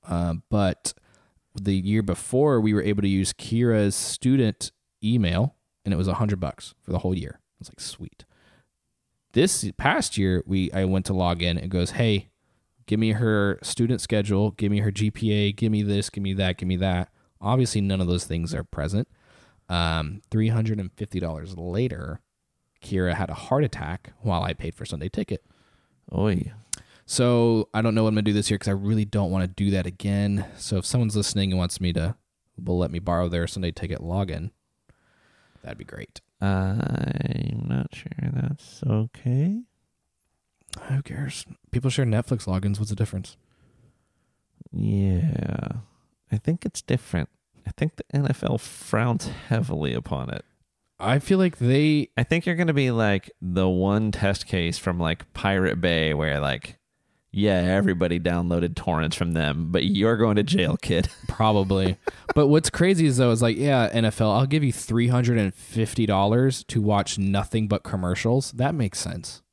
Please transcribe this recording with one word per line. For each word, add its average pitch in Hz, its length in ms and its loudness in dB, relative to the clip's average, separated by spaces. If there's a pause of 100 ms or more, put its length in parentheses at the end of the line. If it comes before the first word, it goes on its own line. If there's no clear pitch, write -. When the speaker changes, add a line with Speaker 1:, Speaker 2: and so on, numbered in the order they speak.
Speaker 1:
Uh, 87 280 -2 (140)
but 101 440 0 (600)
the 98 220 0
year 101 260 2
before, 123 600 2
we 107 120 4
were 104 100 2
able 101 180 0
to 101 80 2
use 95 240 2
Kira's 110 640 2
student - 760 0 (320)
email, 107 520 2 (280)
and 101 100 0
it 78 40 0
was 92 100 0
a 101 60 0
hundred 104 260 0
bucks - 420 -8
for - 120 -8
the 90 60 0
whole 92 160 0
year. 76 260 -8
I - 180 -20
was - 100 -18
like, - 100 -20
"Sweet." - 460 -14 (1040)
This 120 460 2
past - 400 0
year, 92 280 2
we, 95 260 0
I 95 140 -2
went 92 220 0
to 98 60 -2
log 87 280 0
in. 85 160 0
It 90 120 -6
goes, 90 220 0
"Hey, 110 380 0 (560)
give 107 140 0
me 110 140 2
her 107 500 2
student 120 380 0
schedule, 104 500 2
give 104 200 -2
me 104 80 2
her 104 120 0
G 104 200 0
P 110 200 -2
A, 104 200 2
give 107 200 0
me 104 120 2
this, 101 260 0
give 101 140 -6
me 95 100 -2
that, 92 240 0
give 92 100 -4
me 92 100 0
that." 90 320 0 (320)
Obviously, 113 400 0
none 98 200 0
of 90 60 0
those 90 180 0
things 82 280 -4
are 78 100 -4
present. 90 440 -4 (640)
Um, 82 520 -2 (100)
three 110 180 2
hundred 110 300 0
and 92 140 -6
fifty 98 280 -8
dollars 82 360 -8
later, 87 640 -4 (600)
Kira 90 320 0
had 80 160 -4
a 78 40 -8
heart 139 300 0
attack - 580 -6
while 90 220 0
I 90 100 -4
paid - 220 -8
for - 100 -14
Sunday 80 240 -8
Ticket. - 340 -6 (680)
Speaker 2:
Oy. 98 380 0 (540)
Speaker 1:
So 117 680 2
I 110 80 0
don't 110 140 2
know 110 80 4
what 110 60 4
I'm 107 60 2
gonna 107 80 2
do 104 100 2
this 104 160 2
year 104 80 2
'cause - 100 -4
I 98 40 0
really 104 340 0
don't 101 260 0
wanna 92 160 0
do 98 240 0
that 95 140 0
again. 101 600 -2 (120)
So - 200 -2
if 90 80 -2
someone's 113 300 0
listening 98 360 0
and 92 80 2
wants 87 220 -2
me 87 120 0
to, 85 220 -2 (420)
will 90 200 -2
let 87 140 0
me 85 80 -4
borrow 87 300 0
their 85 180 -2
Sunday 90 240 -4
Ticket - 300 -6
login, 87 500 -4 (1120)
that'd - 160 -14
be - 60 -16
great. - 380 -16 (200)
Speaker 2:
I'm - 1300 -2
not - 280 -4
sure - 160 -16 (100)
that's 131 640 -6
okay. 127 760 -2 (1300)
Speaker 1:
Who 139 120 0
cares? - 440 -8 (260)
People 127 180 0
share 131 160 0
Netflix 113 400 0
logins. 98 320 0
What's 107 120 -4
the 104 60 -4
difference? 95 400 -4 (1400)
Speaker 2:
Yeah. 98 960 0 (640)
I 107 60 0
think 165 280 -2
it's - 160 -6
different. - 480 -2 (380)
I 104 40 -8
think - 240 -4
the - 80 -14 (100)
N 139 160 0
F - 140 -2
L - 140 0
frowns - 720 -4 (220)
heavily 78 440 -2
upon 62 360 -6
it. - 160 -10 (540)
Speaker 1:
I 127 200 2
feel 190 200 2
like 185 180 2
they 143 600 4
Speaker 2:
I 117 60 2
think - 220 0
you're 175 100 0
gonna 165 180 2
be, 135 180 2
like, 107 400 2 (100)
the 92 280 2
one 98 420 2
test 98 360 0
case 85 300 0
from, 87 220 -2
like, 80 340 -2
Pirate 95 480 2
Bay 80 320 2
where, 73 260 0
like, 69 380 -4 (540)
yeah, 101 240 2
everybody 90 640 2
downloaded 87 580 0
torrents 80 420 -2
from 85 160 -2
them, 80 360 -2
but 87 140 0
you're 104 320 2
going 107 220 2
to 104 60 2
jail, 82 340 0
kid. 87 320 0 (100)
<laughs> - 80 -14
Speaker 1:
Probably. 98 680 2 (360)
But 147 140 6
what's 151 220 4
crazy 170 380 4
is, 127 100 2
though, 123 140 6
is 113 100 2
like, 117 160 2
yeah, 131 340 2
N 113 140 2
F 107 160 0
L, 107 100 4
I'll 117 140 4
give 147 180 2
you 131 80 2
three 117 380 0
hundred 123 280 2
and 98 160 2
fifty - 520 -2
dollars 107 600 2
to - 160 -2
watch 101 360 2
nothing 98 500 0
but 101 160 0
commercials. 101 720 0
That 131 200 0
makes 123 260 -2
sense. - 420 -10 (100)